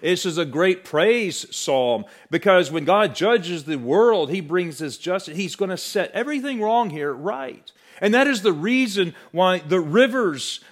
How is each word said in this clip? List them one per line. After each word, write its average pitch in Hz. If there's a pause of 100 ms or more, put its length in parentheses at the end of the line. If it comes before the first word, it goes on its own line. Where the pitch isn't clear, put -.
this 175
is 170
a 170
great 180
praise 196
psalm, 123 (260)
because 175
when 160
God 190
judges 175
the 156
world, 160
he 190
brings 165
his 147
justice. 180
He's 185
gonna 190
set -
everything 269
wrong 220
here 147
right. 190 (280)
And 208
that 269
is 254
the 196
reason 196 (160)
why 185
the 160
rivers 196 (120)